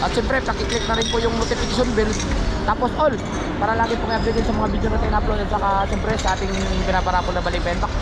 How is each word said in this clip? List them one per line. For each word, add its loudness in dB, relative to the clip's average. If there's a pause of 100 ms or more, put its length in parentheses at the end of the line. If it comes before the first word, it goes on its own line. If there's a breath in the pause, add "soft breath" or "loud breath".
At 0
siyempre, 2
pakiclick -2
na 2
rin 0
po 0
yung 0
notification 0
bell. 2 (520)
Tapos 0
all, 2 (440)
para 0
lagi 2
pong -2
updated 0
sa 0
mga 0
video 0
natin 2
upload. 0
At -2
saka 0 (220)
siyempre -2
sa 0
ating -2 (360)
pinaparapol 0
na 0
Balikbayan -2
Box. -2 (100)